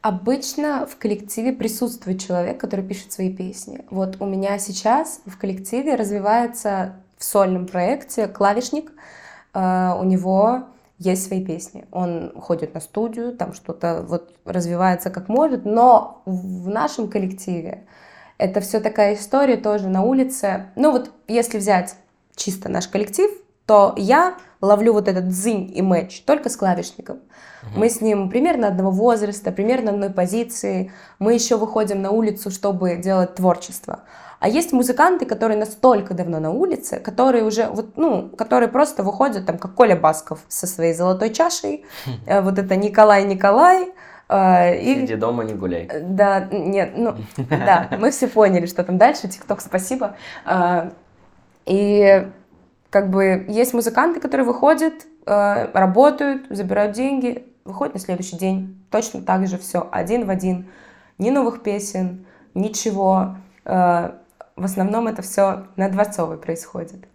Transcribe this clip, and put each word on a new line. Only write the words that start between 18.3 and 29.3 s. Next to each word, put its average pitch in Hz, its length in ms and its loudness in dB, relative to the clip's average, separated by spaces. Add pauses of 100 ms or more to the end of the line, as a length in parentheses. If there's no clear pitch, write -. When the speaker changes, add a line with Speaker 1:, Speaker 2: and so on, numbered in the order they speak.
Speaker 1:
это 190 220 0
всё 202 220 -2
такая 214 340 2
история 262 420 2
тоже 208 300 -2
на 185 160 0
улице. 247 640 0 (100)
Ну 294 160 4
вот 247 200 -2 (180)
если 226 280 0
взять 196 380 0 (400)
чисто 190 320 -8
наш - 220 -4
коллектив, 208 400 0 (360)
то 202 300 6
я 285 400 2 (240)
ловлю 208 340 4
вот 208 140 2
этот 185 220 -2
дзынь 190 460 -2
и 180 60 -2
мэтч 185 440 0
только 294 240 2
с 240 80 -6
клавишником. - 600 -4 (460)
Speaker 2:
Мгм. 147 160 -8
Speaker 1:
Мы 226 100 4
с 233 120 -4
ним 208 280 0
примерно 254 380 0
одного 190 240 0
возраста, 208 600 0